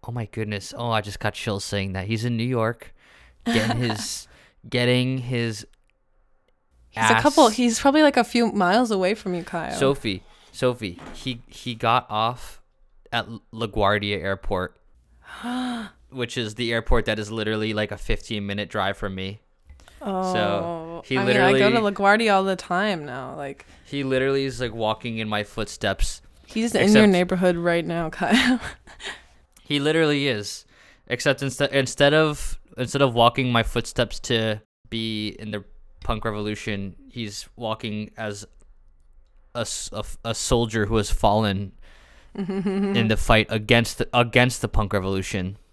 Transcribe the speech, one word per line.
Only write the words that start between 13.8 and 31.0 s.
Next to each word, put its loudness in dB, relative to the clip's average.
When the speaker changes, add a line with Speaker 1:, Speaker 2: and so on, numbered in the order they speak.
Speaker 1:
Airport, -4
Speaker 2:
<gasps> -6
Speaker 1:
which -8
is -4
the -4
airport 2
that 0
is -6
literally, -2
like, -2
a -10
fifteen-minute -4
drive -2
from -6
me. -8
Speaker 2:
Oh, -2
Speaker 1:
So, -4
he -2
Speaker 2:
I 2
mean, 4
I 6
go 4
to 4
Speaker 1:
literally 0
Speaker 2:
LaGuardia 4
all 4
the 0
time -2
now, -10
like. -10
Speaker 1:
He -4
literally 2
is, -6
like, -4
walking -2
in -4
my -2
footsteps. -2
Speaker 2:
He's -2
in 2
your 4
Speaker 1:
Except 8
Speaker 2:
neighborhood 2
right 0
now, -4
Kyle. 2
<laughs> -10
Speaker 1:
He -2
literally 2
is. -6